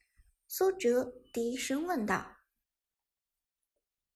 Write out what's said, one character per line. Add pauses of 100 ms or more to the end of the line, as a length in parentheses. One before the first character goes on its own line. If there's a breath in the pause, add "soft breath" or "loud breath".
(500)
苏
哲 (180)
低
声
问
道 (1800)